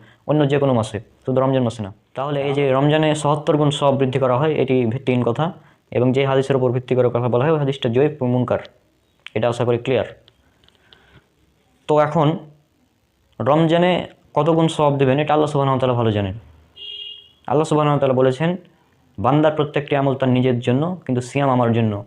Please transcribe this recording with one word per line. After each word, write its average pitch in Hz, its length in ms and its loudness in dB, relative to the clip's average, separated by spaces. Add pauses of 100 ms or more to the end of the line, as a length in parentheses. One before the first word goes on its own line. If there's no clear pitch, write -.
(280)
অন্য 147 220 2
যে 143 100 0
কোনো 139 140 2
মাসে, 107 260 -2 (260)
শুধু 131 160 0
রমজান 131 220 0
মাসে 113 200 -4
না। 95 100 -10 (220)
তাহলে 143 260 -4
এই 139 120 -2
যে 139 180 0
রমজানে 147 440 2
সত্তর 147 420 -2
গুণ 147 120 2
সব 143 280 0
বৃদ্ধি 131 220 -2
করা 127 180 0
হয়, 156 160 0
এটি 131 320 0
ভিত্তিহীন 123 380 -2
কথা, 147 280 -2 (400)
এবং 123 200 0
যে 135 140 0
হাদিসের 135 300 0
উপর 127 160 0
ভিত্তি 127 240 -2
করে 123 140 4
কথা 120 200 -2
বলা 120 140 2
হয়, 160 100 2
ওই 156 60 0
হাদিসটা 135 300 -2
জয়ীফ 143 340 0
মুনকার, 123 360 0 (760)
এটা 120 160 0
আশা 117 160 -2
করি 120 120 2
ক্লিয়ার। 120 280 0 (1800)
তো 151 120 2
এখন 151 380 2 (1040)
রমজানে 165 680 2 (260)
কত 147 160 0
গুণ 165 180 4
সওয়াব 147 300 0
দেবেন, 135 220 2
এটা 147 140 0
আল্লাহ 151 160 2
সুবহানাহু 139 240 0
ওয়া 127 60 0
তাআলা 127 140 0
ভালো 117 180 0
জানেন। 101 220 -2 (1120)
আল্লাহ 143 160 0
সুবহানাহু 151 300 2
ওয়া 139 60 0
তাআলা 135 140 2
বলেছেন, 131 440 0 (600)
"বান্দার 147 320 2
প্রত্যেকটি 147 440 -4
আমল 139 200 0
তার 131 140 -2
নিজের 127 300 2
জন্য, 143 460 -2
কিন্তু 123 160 -4
সিয়াম 139 280 -2
আমার 123 240 2
জন্য।" 107 340 -2